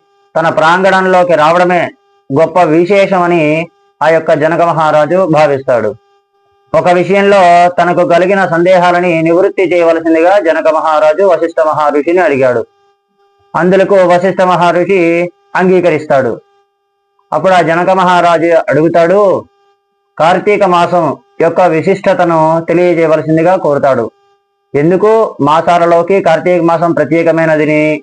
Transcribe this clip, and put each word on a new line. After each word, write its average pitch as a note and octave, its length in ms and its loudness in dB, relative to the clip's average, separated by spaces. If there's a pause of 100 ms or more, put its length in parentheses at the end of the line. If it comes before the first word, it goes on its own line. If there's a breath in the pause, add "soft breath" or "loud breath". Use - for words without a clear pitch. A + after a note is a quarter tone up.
(360)
తన E3 140 -2
ప్రాంగణంలోకి F#3 880 0
రావడమే E3 560 0 (480)
గొప్ప E3 200 0
విశేషమని E3+ 1080 0 (360)
ఆ D3+ 60 0
యొక్క D#3+ 240 0
జనక D#3 280 0
మహారాజు D#3 580 0 (120)
భావిస్తాడు. C3+ 640 0 (840)
ఒక D#3 100 -2
విషయంలో G3 520 2 (380)
తనకు F3 280 0
కలిగిన F#3 380 0
సందేహాలని F3 760 0
నివృత్తి F3 520 0
చేయవలసిందిగా E3 680 0
జనక D#3+ 280 -2
మహారాజు D#3 560 0
వశిష్ఠ E3 440 -2
మహర్షిని D3+ 600 0
అడిగాడు. B2+ 380 0 (920)
అందులకు F#3 400 2
వశిష్ఠ F3+ 460 0
మహర్షి F3 880 0 (240)
అంగీకరిస్తాడు. D#3 840 0 (920)
అప్పుడు D#3+ 200 0
ఆ F3+ 80 2
జనక E3 280 -2
మహారాజు F3 600 0 (180)
అడుగుతాడు, E3+ 760 0 (720)
కార్తీక F#3 460 0
మాసం F3 540 0 (240)
యొక్క E3 200 0
విశిష్టతను E3 1040 0
తెలియజేయవలసిందిగా E3 880 0
కోరుతాడు. C#3 560 -2 (640)
ఎందుకు F#3+ 680 0
మాసాలలోకి E3+ 800 0
కార్తీక E3+ 400 0
మాసం E3 320 0
ప్రత్యేకమైనదని D3+ 1080 -2